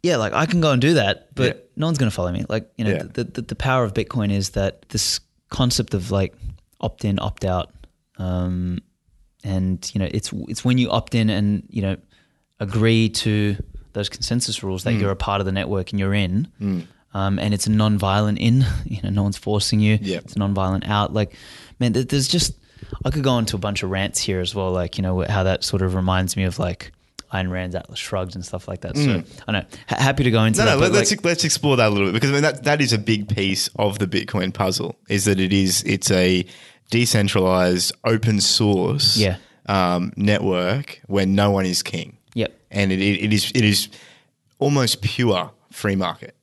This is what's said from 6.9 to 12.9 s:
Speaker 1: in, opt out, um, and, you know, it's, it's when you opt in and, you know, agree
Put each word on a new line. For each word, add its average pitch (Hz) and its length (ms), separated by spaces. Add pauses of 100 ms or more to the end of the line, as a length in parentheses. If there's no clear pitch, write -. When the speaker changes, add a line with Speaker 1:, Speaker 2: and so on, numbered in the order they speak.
Speaker 1:
in, 98 140
opt - 260
out, 92 260 (460)
um, 90 600 (640)
and, 92 500
you 104 60
know, 95 120
it's, - 200 (160)
it's - 160
when 127 140
you 123 120
opt - 260
in 110 140
and, 104 400
you 110 120
know, 95 160 (600)
agree 113 500